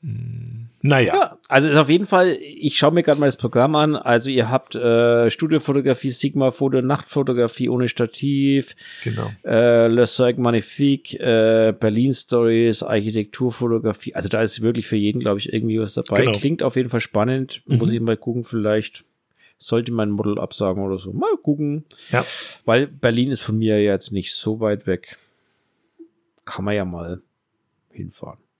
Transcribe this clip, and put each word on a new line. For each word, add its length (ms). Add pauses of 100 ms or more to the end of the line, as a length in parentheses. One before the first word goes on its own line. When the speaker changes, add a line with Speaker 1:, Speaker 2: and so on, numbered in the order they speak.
Speaker 1:
hm, 640 (140)
na 180
ja. 160
Speaker 2:
Ja, 220 (100)
also 220
ist 80
auf 100
jeden 180
Fall, 360
ich 360
schaue 140
mir 120
grad 140
mal 100
das 100
Programm 400
an. 180
Also 340
ihr 220
habt, 240
äh, 540
Studiofotografie, 800
Sigma-Foto, 720
Nachtfotografie 880
ohne 180
Stativ, 880 (280)
Speaker 1:
Genau. 280 (140)
Speaker 2:
äh, 420
Le 180
Cirque 360
Magnifique, 800
äh, 580
Berlin 340
Stories, 720
Architekturfotografie. 1300
Also 140
da 140
ist 200
wirklich 260
für 100
jeden, 240
glaub 160
ich, 160
irgendwie 260
was 140
dabei. 320
Speaker 1:
Genau. 120
Speaker 2:
Klingt 260
auf 120
jeden 140
Fall 100
spannend. 680
Muss 240
Speaker 1:
Mhm. 60
Speaker 2:
ich 60
mal 160
gucken, 260
vielleicht 640 (520)
sollte 360
mein 160
Model 280
absagen 460
oder 160
so. 140
Mal 280
gucken. 440 (260)
Speaker 1:
Ja. 140 (400)
Speaker 2:
Weil 220
Berlin 440
ist 80
von 180
mir 240
jetzt 300
nicht 220
so 260
weit 260
weg. 320 (1300)
Kann 220
man 100
ja 80
mal 380 (680)
hinfahren. 500 (200)